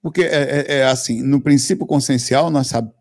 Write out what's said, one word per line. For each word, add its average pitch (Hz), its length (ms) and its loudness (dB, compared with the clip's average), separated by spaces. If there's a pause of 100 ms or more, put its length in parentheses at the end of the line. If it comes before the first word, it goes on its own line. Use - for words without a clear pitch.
Porque 175 200 -2
é, 165 40 2
é, 143 540 0
é 131 40 4
assim, 123 380 -2
no 135 180 2
princípio 143 460 0
consciencial, 143 640 0
nós 139 180 0
sab-, 113 320 -4